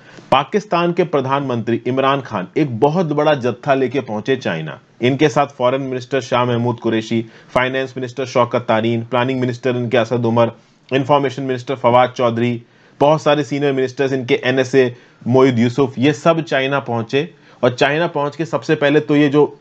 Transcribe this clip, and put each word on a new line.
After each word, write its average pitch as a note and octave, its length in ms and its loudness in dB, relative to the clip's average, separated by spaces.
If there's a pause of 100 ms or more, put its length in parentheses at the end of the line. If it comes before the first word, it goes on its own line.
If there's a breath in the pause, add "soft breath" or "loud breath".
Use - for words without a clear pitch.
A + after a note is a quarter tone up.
(320 loud breath)
पाकिस्तान F3 600 0
के F3+ 120 0
प्रधानमंत्री C3 840 -2
इमरान C3+ 340 0
खान G2 360 -8
एक C3 240 -2
बहुत D#3 260 2
बड़ा D3+ 280 2
जत्था B2 400 -2
लेके C3 260 -2
पहुंचे A#2 360 -4
चाइना। D#2+ 420 -6 (240)
इनके C#3 260 2
साथ C#3+ 200 0
फॉरेन B2+ 320 -2
मिनिस्टर C3 400 -4
शाह B2 240 0
महमूद A#2+ 360 -2
कुरैशी, A2+ 440 -2 (300 loud breath)
फाइनेंस B2+ 420 -2
मिनिस्टर B2+ 300 -8
शौकत A#2+ 420 0
तारीन, A2+ 360 0
प्लानिंग B2+ 360 -2
मिनिस्टर B2+ 360 -2
इनके B2 200 -2
असद A#2+ 300 0
उमर, A#2 260 2 (360 soft breath)
इन्फॉर्मेशन C#3 540 0
मिनिस्टर B2+ 320 -4
फवाद B2 420 2
चौधरी, A#2 460 0 (380 soft breath)
बहुत D3 220 4
सारे D3 220 2
सीनियर C#3+ 280 -2
मिनिस्टर्स C3 400 -2
इनके C3+ 320 0
एनएसए B2+ 500 2 (320 soft breath)
मोईद C3 320 4
यूसुफ, B2 400 0
ये C#3 140 2
सब E3 280 0
चाइना C#3 400 -2
पहुंचे। C3 480 -4 (340 soft breath)
और B2 120 2
चाइना D3 320 2
पहुंच D3 300 -4
के E3 80 -4
सबसे D3+ 300 -2
पहले D3+ 260 2
तो D3 160 0
ये D3 120 4
जो C#3+ 140 4 (180)